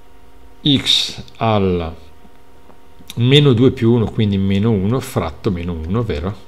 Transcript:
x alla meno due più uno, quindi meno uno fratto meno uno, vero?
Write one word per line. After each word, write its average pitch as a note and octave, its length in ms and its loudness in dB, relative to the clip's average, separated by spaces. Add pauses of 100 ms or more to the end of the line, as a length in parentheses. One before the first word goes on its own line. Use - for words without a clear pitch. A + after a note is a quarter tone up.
(640)
x - 560 0 (160)
alla F#2 560 0 (1200)
meno C#3 360 6
due B2 200 6
più A#2 200 2
uno, A#2 140 4
quindi G2+ 320 0
meno G2 340 2
uno G#2+ 300 0
fratto - 500 -4
meno E2+ 220 -4
uno, E2+ 280 -4
vero? F2+ 320 -4 (140)